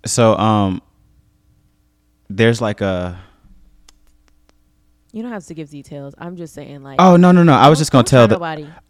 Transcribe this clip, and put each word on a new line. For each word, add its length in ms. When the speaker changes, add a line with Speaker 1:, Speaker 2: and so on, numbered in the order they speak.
Speaker 1:
So, 320
um, 440
there's, 320
like, 180
a 400
Speaker 2:
You 120
don't 100
have 140
to 60
give 160
details. 480
I'm 200
just 160
saying, 300
like, 180
Speaker 1:
Oh, 160
no, 160
no, 100
no. 80
I 160
was 120
Speaker 2:
don't, 20
Speaker 1:
just 100
gonna 120
Speaker 2:
don't 40
Speaker 1:
tell 140
Speaker 2:
tell 80
Speaker 1:
the 60
Speaker 2:
nobody. 320